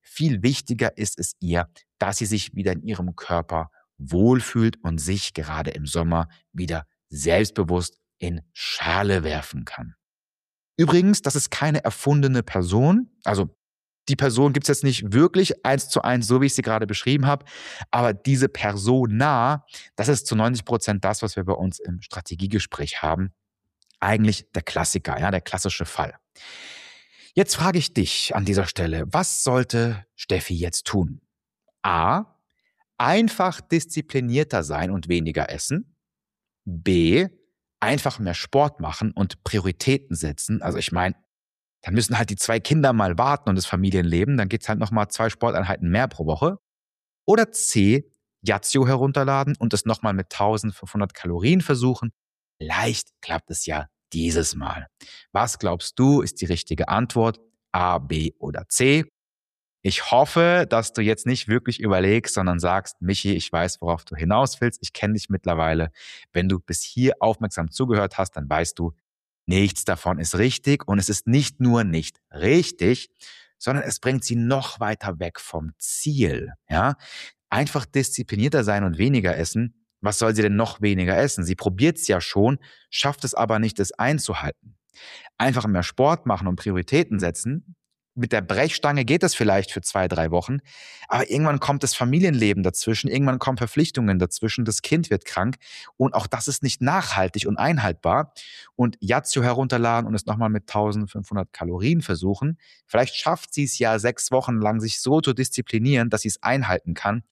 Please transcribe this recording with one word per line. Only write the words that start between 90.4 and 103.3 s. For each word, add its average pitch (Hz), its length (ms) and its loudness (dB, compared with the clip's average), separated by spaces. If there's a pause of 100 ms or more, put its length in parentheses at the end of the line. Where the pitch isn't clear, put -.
aber - 240 -2
irgendwann 143 300 2
kommt 143 240 0
das 131 100 0
Familienleben 123 720 2
dazwischen, 110 440 0
irgendwann 131 300 2
kommen 131 180 0
Verpflichtungen 117 640 0
dazwischen, 107 460 0
das 107 180 -2
Kind 160 280 0
wird 101 140 0
krank 104 320 -2 (400)
und 131 180 2
auch 95 120 0
das 120 220 -4
ist 139 160 -4
nicht - 180 -2
nachhaltig 104 640 0
und 104 100 -2
einhaltbar. 120 800 0 (400)
Und 120 260 0
Yazio 123 420 0
herunterladen 120 640 2
und 110 60 -2
es 104 120 -4
nochmal 110 240 0
mit 107 160 -2
tausendfünfhundert 104 840 -2
Kalorien 92 500 0
versuchen, 98 560 -2 (280)
vielleicht 123 280 0
schafft - 400 -4